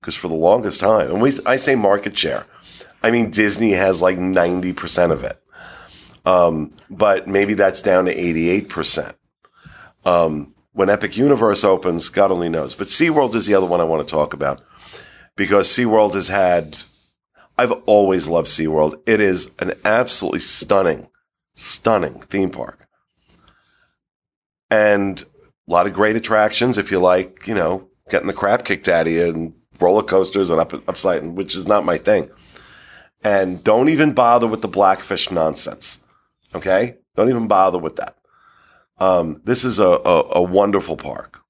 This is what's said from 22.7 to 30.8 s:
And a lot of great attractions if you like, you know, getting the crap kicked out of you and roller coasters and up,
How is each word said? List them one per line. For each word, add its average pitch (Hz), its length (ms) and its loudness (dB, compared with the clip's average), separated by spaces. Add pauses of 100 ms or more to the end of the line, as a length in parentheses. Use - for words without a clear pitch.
And 104 520 2
a - 500 -16
lot 87 140 4
of 101 80 -4
great 107 220 2
attractions 110 640 0
if 98 120 -4
you 98 80 2
like, 92 480 2
you 110 80 -6
know, 92 340 -2 (220)
getting 92 160 0
the 98 60 -4
crap 101 320 0
kicked - 240 -2
out 82 180 2
of 82 60 -2
you 85 140 2
and 82 280 -6 (260)
roller 95 220 4
coasters 95 480 0
and 80 100 2
up, 82 120 -2 (160)